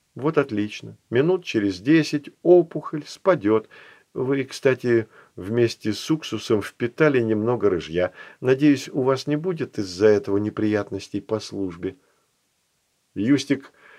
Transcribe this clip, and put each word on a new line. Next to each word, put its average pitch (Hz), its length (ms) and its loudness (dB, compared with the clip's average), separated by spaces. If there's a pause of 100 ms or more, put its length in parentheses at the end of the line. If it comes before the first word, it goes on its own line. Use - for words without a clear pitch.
(160)
«Вот 151 240 -2
отлично. 107 580 -4 (140)
Минут 170 340 0
через 101 340 -2
десять 147 520 0 (100)
опухоль 170 640 2
спадет. 110 640 0 (460)
Вы, 135 300 -2
кстати, 123 600 0 (280)
вместе 110 580 -2
с - 160 -6
уксусом 113 540 -2
впитали 131 580 0
немного 110 480 0
рыжья. 85 440 -2 (280)
Надеюсь, 131 480 2
у 131 140 -2
вас 131 240 0
не 147 80 0
будет 156 420 -6
из-за 95 300 2
этого 101 300 4
неприятностей 104 840 -4
по 107 180 -4
службе». 95 580 -8 (1160)
Юстик, 135 600 0 (260)